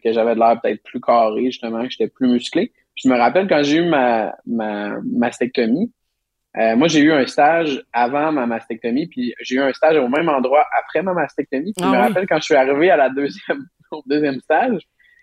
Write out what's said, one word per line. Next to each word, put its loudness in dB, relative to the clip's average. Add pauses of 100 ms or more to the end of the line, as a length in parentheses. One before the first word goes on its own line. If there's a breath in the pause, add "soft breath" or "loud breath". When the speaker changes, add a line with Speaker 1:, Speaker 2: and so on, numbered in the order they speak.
Speaker 1:
que 0
j'avais 0
de 0
l'air 4
peut-être -4
plus -12
carré, 0
justement, -6
que -8
j'étais -4
plus -2
musclé. -2 (220)
Puis -8
je 2
me 4
rappelle 2
quand 2
j'ai 2
eu 0
ma, 0 (100)
ma -6
mastectomie, -2 (680)
euh, 2
moi, 4
j'ai 2
eu 6
un 2
stage 0 (100)
avant -2
ma -2
mastectomie, -4
puis -8
j'ai -8
eu 0
un 0
stage 2
au 2
même 0
endroit 2 (140)
après -4
ma -4
mastectomie. -4
Puis -8
Speaker 2:
Ah 0
Speaker 1:
je 0
me 2
Speaker 2:
oui ? 2 (100)
Speaker 1:
rappelle -2
quand 0
je -4
suis 0
arrivé 4
à 6
la 4
deuxième, -6 (120)
<laughs> -20
au -12
deuxième -2
stage, 0 (400 soft breath)